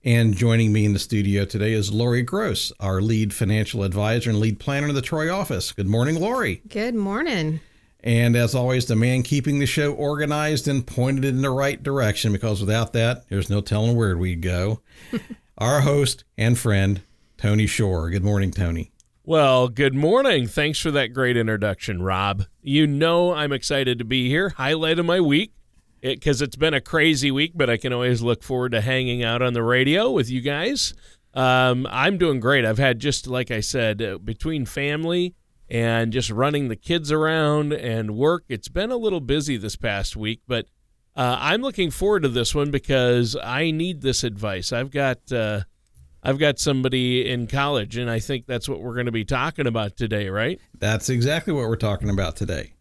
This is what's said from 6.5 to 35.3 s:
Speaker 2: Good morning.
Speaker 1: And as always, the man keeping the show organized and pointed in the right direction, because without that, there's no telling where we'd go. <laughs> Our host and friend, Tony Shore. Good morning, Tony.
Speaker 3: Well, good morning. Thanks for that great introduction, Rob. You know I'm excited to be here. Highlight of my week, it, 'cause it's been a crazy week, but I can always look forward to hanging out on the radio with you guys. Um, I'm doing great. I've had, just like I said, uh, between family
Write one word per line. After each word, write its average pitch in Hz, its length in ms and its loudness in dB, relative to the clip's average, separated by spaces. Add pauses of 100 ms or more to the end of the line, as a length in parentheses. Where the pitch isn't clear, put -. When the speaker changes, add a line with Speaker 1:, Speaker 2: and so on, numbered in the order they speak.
Speaker 2:
Good 233 260 -4
morning. 196 640 -2 (420)
Speaker 1:
And 120 360 4
as 120 180 2
always, 127 300 0
the 117 100 0
man 123 280 2
keeping 143 360 0
the 139 60 2
show 147 260 0
organized 147 760 -2
and 135 180 0
pointed 131 380 0
in 131 160 0
the 139 80 0
right 139 340 0
direction, 120 480 2
because 101 300 0
without 107 320 0
that, 120 340 0
there's 98 220 -2
no 104 100 2
telling 110 380 2
where 98 200 2
we'd 87 240 -2
go. 90 380 -2 (320)
<laughs> 233 80 -4 (380)
Our 135 240 2
host 143 420 2 (140)
and 120 200 4
friend, 98 440 2 (340)
Tony 107 320 2
Shore. 92 420 0
Good 90 140 0
morning, 98 280 2
Tony. 85 420 -2 (320)
Speaker 3:
Well, 135 420 4
good 131 280 2
morning. 170 520 2
Thanks 151 320 -2
for 160 120 -2
that 139 220 2
great 123 220 2
introduction, 104 680 -2
Rob. 95 440 -2 (160)
You 147 260 2
know 165 460 2
I'm 147 180 -2
excited 131 480 -2
to 117 60 -6
be 127 240 0
here. 175 220 2
Highlight 160 460 0
of 170 80 0
my 175 140 2
week, 165 320 2 (500)
it, 131 200 -4
'cause 139 200 0
it's 139 140 -4
been 156 180 0
a 139 60 0
crazy 151 520 2
week, 151 220 0
but 143 160 0
I 117 60 2
can 123 160 -4
always 123 300 0
look 117 220 0
forward 127 280 -2
to 113 80 0
hanging 123 460 0
out 117 160 0
on 123 100 2
the 117 100 -2
radio 135 480 4
with 143 200 0
you 127 100 -2
guys. 151 540 -4 (400)
Um, 127 580 2
I'm 160 260 0
doing 156 220 2
great. 127 240 2
I've 110 160 0
had, 127 200 2
just 139 280 -2
like 127 240 -4
I 113 80 -2
said, 110 420 -2
uh, 98 180 -4
between 120 460 -4
family 160 680 -2 (360)